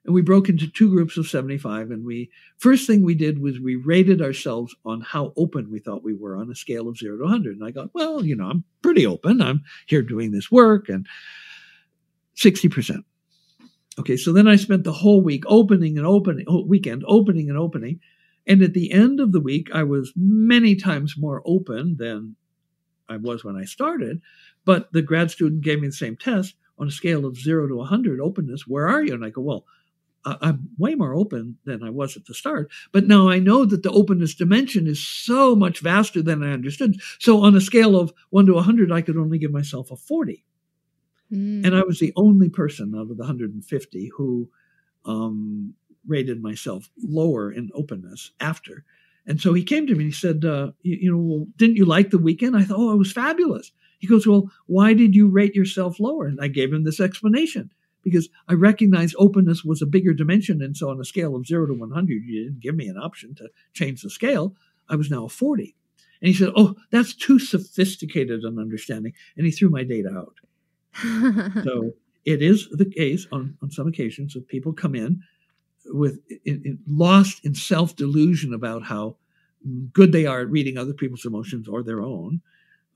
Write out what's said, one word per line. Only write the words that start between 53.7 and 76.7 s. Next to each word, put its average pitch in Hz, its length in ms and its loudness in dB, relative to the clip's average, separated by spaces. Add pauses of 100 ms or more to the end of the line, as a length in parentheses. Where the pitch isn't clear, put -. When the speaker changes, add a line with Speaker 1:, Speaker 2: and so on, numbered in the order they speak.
Speaker 1:
He 180 80 -10
goes, 220 180 4
"Well, 202 240 4 (160)
why 196 280 4
did 220 200 6
you 208 140 8
rate 196 260 4
yourself 190 460 -2
lower?" 262 260 -4
And 139 160 -6
I 143 60 -4
gave 139 260 -2
him 156 100 -2
this 156 160 -4
explanation 214 720 -2 (300)
because 170 280 0 (180)
I 175 60 -2
recognized 185 640 4
openness 190 440 4
was 156 200 -2
a - 20 -2
bigger 175 280 2
dimension. 160 500 0
And 143 120 -8
so 143 140 -6
on 131 100 -8
a 131 60 -12
scale 156 300 -6
of 127 100 -10
zero 160 220 -2
to 139 80 -4
one 113 160 -10
hundred, 143 320 -4
you 113 220 -8
didn't 131 160 -12
give 139 140 -8
me 139 120 -8
an 95 100 -12
option 139 380 -14
to - 140 -20 (240)
change 139 280 -8
the 202 80 -14
scale. 202 460 -4 (320)
I - 80 -6
was 147 160 -2
now 123 140 -6
a 135 40 -12
forty. - 460 -6 (460)
And 180 80 2
he 185 40 6
said, 185 220 0
"Oh, 202 200 6 (140)
that's 240 240 0
too - 240 4
sophisticated 160 1080 -4
an 113 120 -8
understanding." 110 560 -10 (240)
And 156 80 -2
he 160 60 0
threw 190 180 2
my 135 140 -2
data 113 260 -6
out. 95 280 -14 (540)
Speaker 2:
<laughs> 220 720 -2
Speaker 1:
So 117 300 -4 (320)
it 143 160 0
is 196 300 4
the 170 140 2
case 160 460 -4
on, 139 300 -8
on 143 80 -8
some 143 180 -6
occasions 143 460 -6
that 127 140 -14
people 147 260 -8
come 151 220 -6
in 135 260 -4 (640)
with 143 340 -4 (260)
in, 143 200 -6
in, 139 220 -10